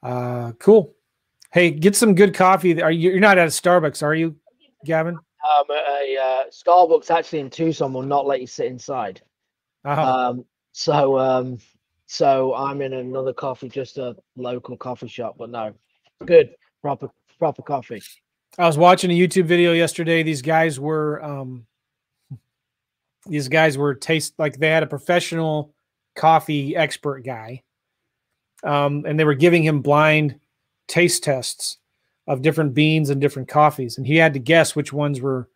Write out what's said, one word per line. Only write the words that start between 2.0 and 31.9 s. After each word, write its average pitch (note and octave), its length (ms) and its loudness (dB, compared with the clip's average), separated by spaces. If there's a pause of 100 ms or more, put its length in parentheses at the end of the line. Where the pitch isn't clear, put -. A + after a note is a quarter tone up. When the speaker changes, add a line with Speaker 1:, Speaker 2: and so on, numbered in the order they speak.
Speaker 1:
good G3 200 6
coffee. F#3 460 4
Are D#3+ 100 2
you, E3+ 200 2
you're F#3 100 0
not G3+ 160 6
at E3+ 120 4
a - 20 -2
Starbucks, E3 520 0
are D3+ 120 0
you, D#3+ 220 -4 (480)
Gavin? D#3+ 340 -4 (240)
Speaker 2:
Um, D3 280 2
a, C#3+ 460 -4
uh, C3 340 -2
Starbucks E3+ 600 4
actually E3 300 -2
in C3+ 100 -10
Tucson D#3+ 420 -4
will C3 100 -6
not C#3 240 -2
let C3+ 140 -2
you B2+ 60 -12
sit B2 200 -8
inside. B2 540 -10 (640)
Speaker 1:
Uh-huh. C3 460 0
Speaker 2:
Um, B2 140 -10 (260)
so, C#3+ 480 0
um, B2+ 400 -2 (480)
so C3+ 480 0
I'm C#3 260 -6
in C3+ 120 -6
another C3 400 -6
coffee, C3 360 -10
just C3 300 -10
a B2 180 -10 (200)
local B2 400 -10
coffee B2 320 -12
shop, A2+ 300 -12
but A#2 120 -14
no, A2 240 -10 (500)
good, D#3 300 4 (260)
proper, C#3 300 -8 (280)
proper D#3 240 -4
coffee. B2 400 -8 (540)
Speaker 1:
I F3 100 2
was D3+ 120 2
watching F3+ 320 4
a E3+ 80 2
YouTube F3+ 280 2
video F3 260 4
yesterday. E3 500 0
These D3+ 200 -4
guys D#3+ 360 0
were, D3+ 460 -4
um, C3 420 -12 (1600)
these D3 220 -6
guys D#3 280 2
were C#3+ 180 -2
taste, - 440 -4
like, D3+ 200 -4
they D#3 100 0
had D#3+ 140 2
a D#3 40 -2
professional D#3+ 880 -4 (400)
coffee D#3 640 0
expert C#3+ 480 -6
guy, A#2+ 380 -14 (1000)
um, D3 440 -2
and D3+ 120 -2
they D#3 60 2
were D3+ 100 4
giving E3 300 4
him D#3 160 0
blind D3+ 580 2 (480)
taste F3 380 0
tests - 540 -6 (480)